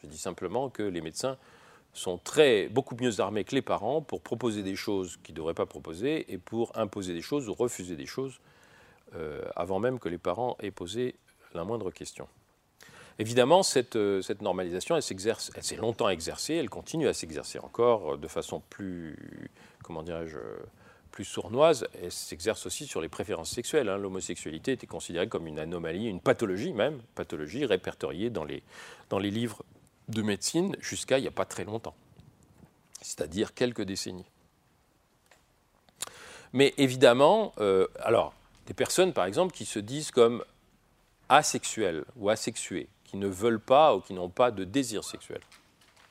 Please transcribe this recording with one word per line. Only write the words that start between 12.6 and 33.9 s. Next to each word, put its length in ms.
Évidemment, 460
cette, 320
euh, 260
cette 200
normalisation, 560
elle 40
s'exerce, 540
elle 80
s'est 140
longtemps 320
exercée, 460
elle 140
continue 380
à 60
s'exercer 460
encore, 540
euh, 40
de 100
façon 420
plus, 800
comment 200
dirais-je, 340
plus 140
sournoise, 640
elle 80
s'exerce 560
aussi 180
sur 160
les 80
préférences 400
sexuelles, 400
hein. 80
L'homosexualité 760
était 120
considérée 420
comme 200
une 100
anomalie, 480
une 160
pathologie 500
même, 300
pathologie 500
répertoriée 640
dans 140
les, 180
dans 80
les 140
livres 320
de 140
médecine 580
jusqu'à 400
il 20
n'y 60
a 40
pas 140
très 200
longtemps, 300
c'est-à-dire 520
quelques 280
décennies. 440